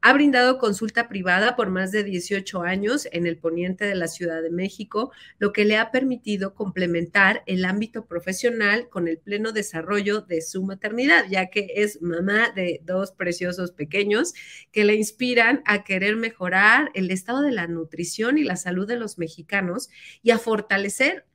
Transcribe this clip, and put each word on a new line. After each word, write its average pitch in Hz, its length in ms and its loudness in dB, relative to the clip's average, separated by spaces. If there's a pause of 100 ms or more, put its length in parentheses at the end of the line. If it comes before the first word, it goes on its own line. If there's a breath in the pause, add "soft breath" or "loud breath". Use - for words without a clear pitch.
Ha 240 100 8
brindado 254 460 4
consulta 226 500 -2
privada 190 480 0
por 214 140 0
más 185 200 -2
de 208 140 0
dieciocho 196 580 -4
años 202 500 -2
en 170 140 -2
el 170 120 -4
poniente 180 480 -2
de 202 80 -2
la 170 140 -2
Ciudad 165 340 -6
de 165 80 -4
México, 202 600 -4 (280 loud breath)
lo 202 140 0
que 208 120 2
le 214 140 4
ha 220 120 0
permitido 240 640 -2
complementar 185 920 2
el 185 180 -2
ámbito 214 400 -4
profesional 214 840 0
con 175 200 -2
el 160 100 -2
pleno 214 340 -4
desarrollo 202 680 -2
de 165 220 -4
su 185 200 -6
maternidad, 208 680 2
ya 190 160 0
que 196 300 -4
es 208 260 0
mamá 190 520 0
de 180 300 -4
dos 185 280 -4
preciosos 180 600 -4
pequeños 202 600 0 (360 loud breath)
que 214 140 2
le 208 100 6
inspiran 240 720 2
a 208 180 2
querer 202 340 0
mejorar 220 800 2
el 190 160 -2
estado 233 300 -2
de 285 120 2
la 180 140 -2
nutrición 170 680 -4
y 302 80 2
la 185 120 -2
salud 185 300 -4
de 240 100 -4
los 220 220 -8
mexicanos 180 680 -4 (340 loud breath)
y 226 80 4
a 220 80 6
fortalecer 214 840 0 (100)